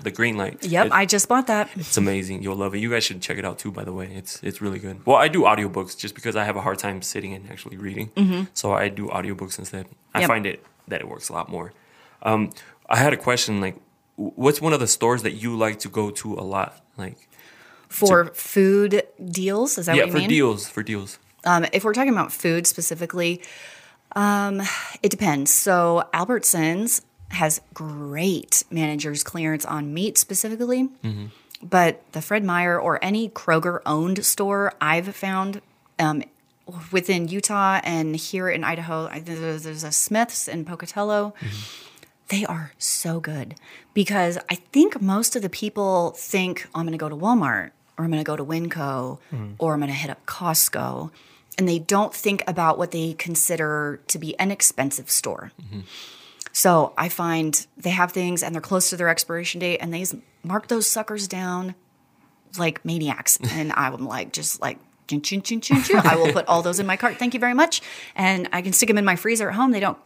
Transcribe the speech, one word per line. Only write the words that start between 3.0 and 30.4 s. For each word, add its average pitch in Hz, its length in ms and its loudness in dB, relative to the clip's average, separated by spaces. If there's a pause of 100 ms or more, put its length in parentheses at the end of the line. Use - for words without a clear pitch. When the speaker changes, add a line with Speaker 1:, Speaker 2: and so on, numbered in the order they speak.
Speaker 1:
should 92 180 -6
check - 160 -6
it 95 80 -6
out 87 120 -8
too, 107 140 -8
by 101 120 -10
the 92 100 -8
way. 92 200 -8
It's, 95 280 -12
it's - 180 -8
really 98 180 -4
good. 95 280 -12
Well, 127 100 8
I 143 120 6
do 160 160 2
audiobooks 101 520 2
just - 180 -8
because 110 220 -6
I 107 80 0
have 104 120 -2
a 98 40 -4
hard 95 180 -2
time 98 220 -6
sitting 98 320 -8
and 98 180 -14
actually 95 280 -16
reading. 101 380 -8
Speaker 2:
Mm-hmm. 185 360 4
Speaker 1:
So 104 220 -2
I 101 160 2
do 101 180 -6
audiobooks 95 500 -6
instead. 92 280 -12 (280)
I 107 60 2
Speaker 2:
Yep. 175 80 4
Speaker 1:
find 110 180 2
it - 160 -6 (260)
that 90 120 -6
it - 80 -12
works - 220 -12
a - 20 -10
lot 82 160 -6
more. 87 240 -10 (500)
Um, 107 280 2 (380)
I 117 100 4
had 135 160 6
a - 20 2
question, 110 460 0
like, 92 140 -4 (420)
w-, 98 180 -6
what's 147 240 4
one 156 140 2
of 135 60 2
the 120 60 0
stores 117 360 2
that 107 100 -2
you 113 240 -6
like 107 240 0
to - 80 -8
go 104 220 -2
to 104 240 -8
a 95 100 -6
lot? 98 340 -4 (200)
Like, 92 180 -10 (720)
Speaker 2:
For 185 360 6
Speaker 1:
to - 100 -8
Speaker 2:
food 202 680 4 (280)
deals? 196 480 0
Is 170 80 -4
that 165 100 4
Speaker 1:
Yeah, - 60 6
Speaker 2:
what - 60 4
you 175 40 -4
Speaker 1:
for 156 60 2
Speaker 2:
mean? 143 100 2
Speaker 1:
deals, 120 400 4
for - 160 -6
deals. 101 340 -6 (260)
Speaker 2:
Um, 175 280 4
if 190 100 2
we're 214 120 2
talking 262 180 4
about 185 200 2
food 175 360 0
specifically, 170 760 -2 (720)
um, 202 480 2 (400)
it 202 80 4
depends. 156 420 2
So 170 600 4
Albertsons 180 920 0 (280)
has 160 300 0 (140)
great 151 960 -2
manager's 151 520 0
clearance 156 420 -2
on 147 300 -4
meat 185 240 0
specifically, 240 720 0 (160)